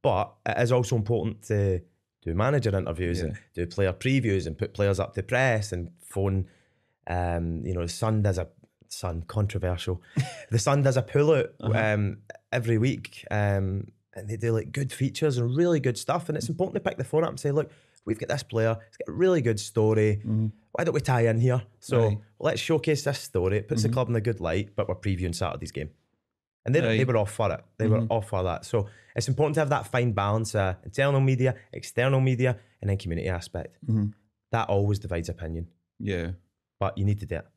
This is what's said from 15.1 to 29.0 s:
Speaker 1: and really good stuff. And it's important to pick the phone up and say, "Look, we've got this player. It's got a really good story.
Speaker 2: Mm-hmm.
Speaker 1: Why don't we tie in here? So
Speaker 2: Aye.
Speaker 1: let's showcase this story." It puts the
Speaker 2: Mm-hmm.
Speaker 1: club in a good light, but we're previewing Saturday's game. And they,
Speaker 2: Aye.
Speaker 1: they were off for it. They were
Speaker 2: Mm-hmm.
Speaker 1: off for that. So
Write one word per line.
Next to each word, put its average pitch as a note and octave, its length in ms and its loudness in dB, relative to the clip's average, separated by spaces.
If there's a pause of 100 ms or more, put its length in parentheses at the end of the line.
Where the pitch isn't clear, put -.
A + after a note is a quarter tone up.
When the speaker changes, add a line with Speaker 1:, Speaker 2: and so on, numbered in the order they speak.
Speaker 1:
and A#2+ 180 0
really E3+ 220 4
good B2+ 180 0
stuff. E3+ 320 -4
And D3+ 80 -4
it's A#2 100 -6
important E3+ 280 -2
to - 120 -2
pick - 120 -4
the C3+ 40 -4
phone D#3 200 0
up E3 80 -2
and C3 80 -14
say, C#3+ 100 -2
"Look, D3 220 0 (340)
we've A2 140 -4
got - 100 -8
this C3+ 140 -2
player. A2+ 340 0 (100)
It's - 100 -20
got - 140 -10
a D#2+ 40 -8
really F3 260 4
good A2 180 2
story. G#2+ 580 4
Speaker 2:
Mm-hmm. A2 300 0 (260)
Speaker 1:
Why - 100 -2
don't E3 100 0
we D3 80 0
tie A#2+ 240 4
in A2+ 140 4
here? B2 240 2 (160)
So A2+ 300 2
Speaker 2:
Aye. G#2 80 0 (220)
Speaker 1:
let's - 220 0
showcase D3+ 420 0
this C3+ 160 -2
story." F#2 380 0
It G#2 100 -4
puts A2+ 140 0
the A2 60 2
Speaker 2:
Mm-hmm. A#2 80 2
Speaker 1:
club B2+ 140 0
in A#2+ 60 0
a A2 60 2
good G2+ 180 -2
light, F2 360 -2
but G#2 120 -2
we're F#2+ 80 -4
previewing F2+ 380 -2
Saturday's E2+ 380 -6
game. D2 180 -8 (760)
And C3 120 0
they, E3 120 4
Speaker 2:
Aye. A2 100 2
Speaker 1:
they C3 80 4
were A#2+ 120 2
off G2+ 140 2
for G2+ 200 0
it. - 100 -6 (180)
They A2+ 80 2
were A2 140 4
Speaker 2:
Mm-hmm. A2+ 100 -2
Speaker 1:
off A2 180 0
for F#2 140 0
that. F2 200 -2
So G#2 240 -2 (280)